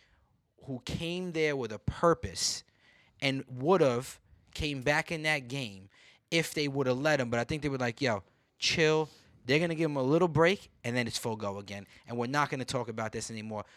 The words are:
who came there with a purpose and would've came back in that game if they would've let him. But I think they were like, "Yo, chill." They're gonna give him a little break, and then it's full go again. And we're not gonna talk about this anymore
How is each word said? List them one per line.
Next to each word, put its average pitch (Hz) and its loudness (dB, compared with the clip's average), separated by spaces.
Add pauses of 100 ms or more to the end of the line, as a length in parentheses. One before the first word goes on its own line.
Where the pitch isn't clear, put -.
(640)
who 127 -8
came 175 -4
there 151 2
with 113 -4
a 104 -8
purpose - 2 (560)
and 135 0
would've 131 2 (340)
came 143 -4
back 151 0
in 156 -6
that 147 -2
game 104 -8 (420)
if 165 0
they 147 0
would've 131 2
let 147 2
him. 120 -2
But 117 2
I 120 -2
think 147 -4
they 147 -2
were 135 -2
like, 123 -2
"Yo, 110 0 (360)
chill." 156 2 (360)
They're 151 4
gonna 165 0
give 160 2
him 143 -2
a 131 0
little 160 4
break, 165 2 (120)
and 120 -4
then 120 2
it's - -6
full 113 -4
go 101 -6
again. 101 -12 (220)
And 120 -8
we're 120 -2
not 143 0
gonna 131 -4
talk 120 -4
about 110 -4
this 113 -8
anymore 107 -8 (120)